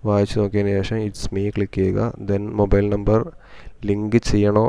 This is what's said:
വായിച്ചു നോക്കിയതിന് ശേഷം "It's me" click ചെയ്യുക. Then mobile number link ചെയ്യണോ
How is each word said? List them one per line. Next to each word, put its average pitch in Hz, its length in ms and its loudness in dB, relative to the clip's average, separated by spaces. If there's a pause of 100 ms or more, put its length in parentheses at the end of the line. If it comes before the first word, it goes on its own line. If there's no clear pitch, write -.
വായിച്ചു 101 320 2
നോക്കിയതിന് 101 380 0
ശേഷം 104 180 -2 (120)
"It's - 140 -10 (120)
me" 98 100 0 (120)
click 101 240 -2
ചെയ്യുക. 95 200 2 (280)
Then 101 140 0 (180)
mobile 101 340 4
number 104 260 2 (680)
link 107 280 2 (120)
ചെയ്യണോ 104 380 4